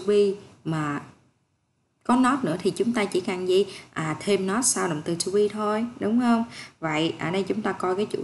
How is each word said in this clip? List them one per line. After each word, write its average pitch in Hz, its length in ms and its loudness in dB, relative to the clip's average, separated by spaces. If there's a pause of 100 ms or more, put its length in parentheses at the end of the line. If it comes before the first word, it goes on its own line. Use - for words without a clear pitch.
be 208 100 4 (480)
mà 151 360 -2 (1040)
có 240 120 4
not 262 280 2
nữa 160 160 0
thì 196 100 0
chúng 233 220 0
ta 214 120 0
chỉ 185 160 0
cần 185 280 -2
gì? 190 180 4 (260)
À, 156 280 -4
thêm 190 260 0
not 214 180 0
sau 185 240 0
động 165 160 -4
từ 170 100 -2
to 175 200 -4
be 208 60 4 (120)
thôi, 214 340 -2 (140)
đúng 214 200 2
không? 233 240 4 (360)
Vậy 160 380 0
ở 160 120 -4
đây 190 120 0
chúng 196 200 -2
ta 202 100 -2
coi 185 240 -2
cái 208 100 0
chủ - 180 -4